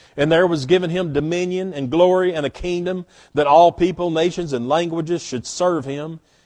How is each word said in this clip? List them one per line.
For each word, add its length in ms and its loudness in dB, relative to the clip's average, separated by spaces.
And 120 2
there 180 4
was 180 -2
given 240 2
him 240 -4
dominion 600 -4
and 160 -6
glory 460 4
and 100 -2
a 40 -4
kingdom, 560 -6
that 140 2
all 240 8
people, 400 -2
nations, 400 -2
and 160 -4
languages 560 -2
should 240 -8
serve 380 -2
him. 340 -10